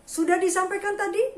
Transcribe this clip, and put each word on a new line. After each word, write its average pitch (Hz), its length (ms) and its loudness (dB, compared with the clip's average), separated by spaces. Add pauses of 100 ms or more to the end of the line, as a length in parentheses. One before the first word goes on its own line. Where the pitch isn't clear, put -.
Sudah 330 320 2
disampaikan 370 640 0
tadi 403 380 0